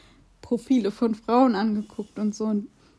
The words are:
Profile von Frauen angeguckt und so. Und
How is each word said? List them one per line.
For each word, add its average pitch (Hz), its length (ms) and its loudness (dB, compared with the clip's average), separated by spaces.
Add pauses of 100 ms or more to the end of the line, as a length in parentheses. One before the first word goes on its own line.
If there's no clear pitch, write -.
(420)
Profile 233 480 0
von 220 240 -2
Frauen 240 400 2
angeguckt 208 640 -4
und 208 160 -2
so. 220 100 -6
Und 214 240 -2 (300)